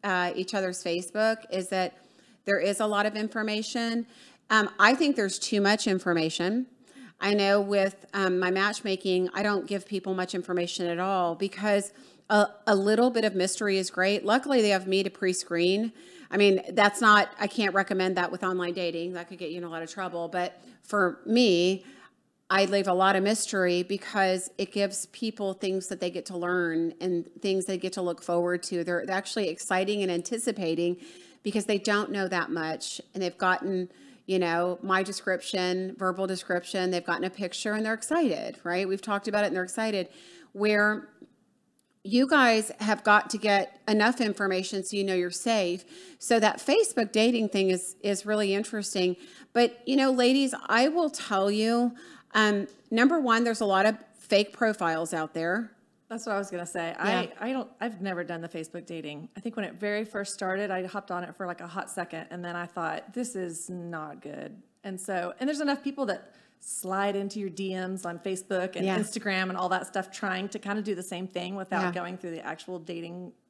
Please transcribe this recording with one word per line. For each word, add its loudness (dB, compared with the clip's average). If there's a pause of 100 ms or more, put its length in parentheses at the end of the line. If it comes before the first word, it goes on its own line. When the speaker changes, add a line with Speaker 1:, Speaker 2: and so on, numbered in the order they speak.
Speaker 1:
uh, 0
each -6
other's -2
Facebook, 0 (120)
is -4
that -2 (480)
there 2
is 0
a 2
lot 2
of -2
information. -4 (420)
Um, 6 (100)
I 10
think 2
there's -2
too -2
much 4
information. 0 (540)
I 2
know 4
with, 0
um, 2
my 2
matchmaking, 0
I -2
don't 0
give -4
people -4
much -4
information -2
at -2
all 0
because 0 (380)
a, 6 (180)
a 6
little 4
bit 0
of 0
mystery 0
is -2
great. 0
Luckily, 4
they 4
have 2
me 2
to -2
pre-screen. 0 (400)
I -2
mean, 6 (100)
that's 4
not, 8
I -2
can't 0
recommend 2
that 0
with -6
online -2
dating. -4
That -10
could -14
get -8
you -8
in -8
a -10
lot -8
of -12
trouble. -6
But -4 (220)
for 2
me, 4 (680)
I 6
leave 2
a 2
lot 4
of 2
mystery 2
because 0
it -6
gives -2
people -6
things -4
that -8
they -2
get -8
to -8
learn 0
and -2 (120)
things 0
they -4
get -4
to -4
look -4
forward 0
to. -4
They're -2
actually -2
exciting -2
and 0
anticipating -2 (480)
because -2
they 0
don't 0
know -2
that -2
much, -6 (120)
and -6
they've -4
gotten, 0 (360)
you 0
know, 0
my 2
description, -2
verbal -2
description, -2
they've -2
gotten -2
a -2
picture, -6
and -2
they're -2
excited, -2
right? -2
We've -4
talked -4
about 0
it, 0
and -2
they're -2
excited. -4 (420)
Where 2 (960)
you 4
guys 6
have 0
got 6
to -4
get 2
enough 4
information -2
so -8
you 0
know 0
you're 0
safe. 0 (340)
So 2
that 4
Facebook 2
dating 4
thing 2
is, -2
is -2
really 0
interesting. -2 (360)
But, 2
you 0
know, 4
ladies, 4 (140)
I 4
will 2
tell 0
you, 2 (400)
um, 4 (220)
number 4
one, 2
there's -2
a 0
lot 4
of 4 (200)
fake 2
profiles 0
out -4
there. -2 (360)
Speaker 2:
That's -10
what -4
I 0
was -6
gonna -8
say. -6
Speaker 1:
Yeah. -6 (360)
Speaker 2:
I, -6
I -4
don't, -6 (120)
I've -8
never -4
done -8
the -12
Facebook -12
dating. -12
I -16
think -10
when -4
it -12
very -4
first -8
started, -4
I -4
hopped -10
on -4
it -14
for, -10
like, -10
a -14
hot -10
second, -8
and -10
then -8
I -6
thought, -6
"This -8
is -8
not -10
good." -14 (240)
And -10
so, -4
and -2
there's -4
enough -2
people -4
that -6 (280)
slide -2
into -6
your -6
D -6
Ms -6
on -6
Facebook -4
and -2
Speaker 1:
Yeah. 2
Speaker 2:
Instagram -2
and -6
all -2
that 0
stuff, -6
trying -4
to -10
kinda -4
do -4
the -8
same -8
thing -8
without -2
Speaker 1:
Yeah. 0
Speaker 2:
going -8
through -10
the -10
actual -10
dating -12 (180)